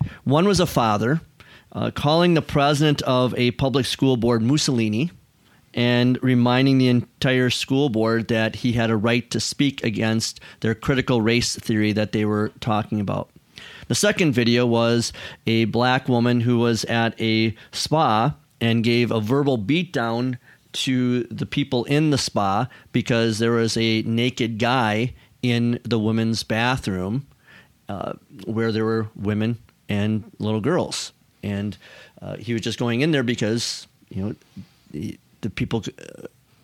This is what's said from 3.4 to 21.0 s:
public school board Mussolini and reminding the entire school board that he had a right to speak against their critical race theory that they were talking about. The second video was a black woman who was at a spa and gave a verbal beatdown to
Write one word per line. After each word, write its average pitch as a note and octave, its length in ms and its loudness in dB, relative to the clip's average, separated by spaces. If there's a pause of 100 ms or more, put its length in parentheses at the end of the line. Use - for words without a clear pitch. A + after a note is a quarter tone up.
public C3 340 0
school C3 320 0
board A#2 240 2
Mussolini A#2+ 680 0 (640)
and B2 480 2
reminding B2+ 560 4
the B2+ 100 4
entire B2+ 600 0
school C3+ 400 0
board A2 380 0
that A2 280 0
he B2 160 -2
had A2+ 160 0
a A2+ 80 2
right A#2 340 0
to A2+ 100 -2
speak - 440 -2
against A2 560 -2 (200)
their A2 140 0
critical B2+ 460 0
race A#2 340 2
theory G#2+ 380 0
that G#2+ 200 -2
they G#2+ 120 0
were G#2 260 0 (100)
talking G#2+ 380 -2
about. G2 300 -4 (600)
The - 60 0
second G3 380 2
video A#2+ 320 2
was A#2 480 2 (340)
a A2+ 200 2
black B2 420 0
woman A#2+ 320 2
who A#2+ 180 2
was A#2 280 2
at A2+ 340 -2
a A2 340 0 (180)
spa C3+ 600 0 (280)
and A2+ 240 2
gave A#2+ 260 2
a A2+ 100 0
verbal C3 380 0
beatdown B2 800 -2 (340)
to B2 520 0